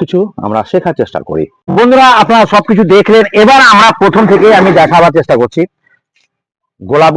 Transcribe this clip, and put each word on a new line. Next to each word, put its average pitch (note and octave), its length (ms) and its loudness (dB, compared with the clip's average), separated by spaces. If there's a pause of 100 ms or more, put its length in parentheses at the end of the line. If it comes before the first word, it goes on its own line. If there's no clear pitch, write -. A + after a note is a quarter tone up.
কিছু F#3 360 -6
আমরা G#2 340 -6
শেখার F3+ 240 -4
চেষ্টা G#2+ 260 -8
করি। D#2 260 -8 (240)
বন্ধুরা, B3 360 2
আপনারা A3+ 400 2
সবকিছু G#3 380 0
দেখলেন, G#3 480 2
এবার A#3+ 280 2
আমরা A3+ 280 2 (100)
প্রথম G3 280 0
থেকেই G3+ 280 2
আমি F#3 180 2
দেখাবার E3 400 2
চেষ্টা D3 240 -2
করছি। B2 300 -4 (1160)
গোলাপ D3+ 340 0